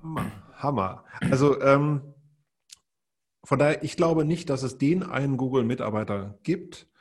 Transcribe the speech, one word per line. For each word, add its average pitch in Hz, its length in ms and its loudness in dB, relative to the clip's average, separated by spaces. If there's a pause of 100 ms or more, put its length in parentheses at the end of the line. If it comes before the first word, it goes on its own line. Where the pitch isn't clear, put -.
Hammer. 156 300 -6 (220)
Hammer. 113 500 -4 (260)
Also, 139 300 4
ähm, 143 420 4 (1400)
von 135 140 2
daher, 151 240 2
ich 151 140 -6
glaube 165 280 2
nicht, 160 260 -2
dass 131 120 -2
es 127 160 -6
den 175 240 2
einen 135 360 -2
Google-Mitarbeiter 110 1040 -2
gibt, - 440 -6 (140)